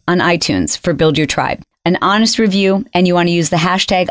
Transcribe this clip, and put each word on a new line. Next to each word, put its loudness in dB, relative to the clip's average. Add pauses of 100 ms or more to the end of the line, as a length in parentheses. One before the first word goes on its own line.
on 0
iTunes -2
for -2
Build 2
Your 0
Tribe, -4 (220)
an 0
honest 2
review, 0
and 2
you 2
want 2
to 0
use 0
the 0
hashtag 0